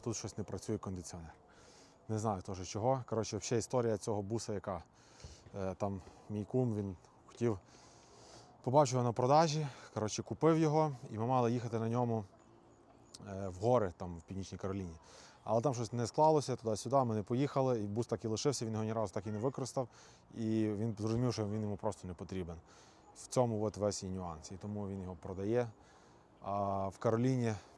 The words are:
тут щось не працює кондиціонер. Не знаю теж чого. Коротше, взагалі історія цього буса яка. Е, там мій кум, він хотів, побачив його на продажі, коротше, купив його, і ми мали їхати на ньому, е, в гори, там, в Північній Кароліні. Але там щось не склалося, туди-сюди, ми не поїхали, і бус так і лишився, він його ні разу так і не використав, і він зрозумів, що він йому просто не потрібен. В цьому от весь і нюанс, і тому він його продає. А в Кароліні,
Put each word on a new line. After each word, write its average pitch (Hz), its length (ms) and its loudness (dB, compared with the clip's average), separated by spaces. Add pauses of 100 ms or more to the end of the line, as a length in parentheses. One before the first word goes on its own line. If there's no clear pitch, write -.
тут 113 160 -4
щось - 220 -8
не 104 60 -4
працює 104 340 -4
кондиціонер. 87 560 -8 (760)
Не 110 80 0
знаю 104 240 0
теж 92 260 -8
чого. 123 380 0
Коротше, 110 300 -2
взагалі 117 220 0
історія 117 380 2
цього 104 260 -2
буса 107 300 -4
яка. 92 300 -6 (760)
Е, 95 160 -4
там 98 260 -4 (300)
мій 104 140 -4
кум, 123 300 0
він 98 220 -4 (300)
хотів, 117 320 -2 (1040)
побачив 131 300 6
його 127 120 2
на 120 80 2
продажі, 147 540 4 (280)
коротше, 107 280 -2
купив 160 360 4
його, 156 340 4 (180)
і 110 80 -6
ми 110 80 0
мали 123 260 4
їхати 117 260 -2
на 113 100 0
ньому, 117 360 0 (1040)
е, 98 200 -6
в 90 60 -8
гори, 104 420 4
там, 87 200 -8
в 82 60 -12
Північній 95 360 -8
Кароліні. 95 360 -4 (500)
Але 113 160 2
там 135 140 2
щось 113 180 -4
не 120 140 0
склалося, 151 500 4
туди-сюди, 110 400 0
ми 123 180 4
не 107 80 0
поїхали, 131 580 2
і 104 60 -2
бус 104 200 -2
так - 180 -2
і 113 40 0
лишився, 117 380 0
він 110 60 -2
його 107 120 0
ні 110 80 -2
разу 110 220 -2
так 107 120 -4
і 110 40 -4
не 107 80 -4
використав, 127 500 -2 (460)
і 110 340 2
він 107 300 -2
зрозумів, 113 340 2
що 107 140 0
він 107 160 -2
йому 104 140 -4
просто 98 320 -4
не 90 60 -8
потрібен. 87 420 -6 (600)
В - 100 -16
цьому 113 380 2
от 104 120 -2
весь 101 260 0
і 98 60 -6
нюанс, 90 440 -8
і 95 40 -12
тому 104 320 -8
він 98 140 -6
його 90 200 -8
продає. 101 460 0 (720)
А 98 460 0
в 92 100 -8
Кароліні, 120 560 4 (240)